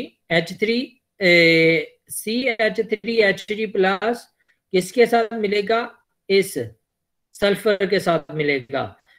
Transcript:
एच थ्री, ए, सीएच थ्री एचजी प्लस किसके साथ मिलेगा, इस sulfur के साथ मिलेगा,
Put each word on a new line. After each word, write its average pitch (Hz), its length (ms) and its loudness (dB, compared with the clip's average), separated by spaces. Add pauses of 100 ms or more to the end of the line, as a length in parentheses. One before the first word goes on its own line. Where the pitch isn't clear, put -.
(320)
एच 170 280 0
थ्री, 226 180 0 (420)
ए, 165 800 4 (120)
सीएच 226 800 -4
थ्री 220 320 -4
एचजी 208 460 -2
प्लस 202 600 -2 (460)
किसके 185 320 2
साथ 226 300 0
मिलेगा, 208 460 -2 (480)
इस 196 240 2 (840)
sulfur 202 520 0
के 175 120 0
साथ 165 340 -2
मिलेगा, 135 500 -4 (360)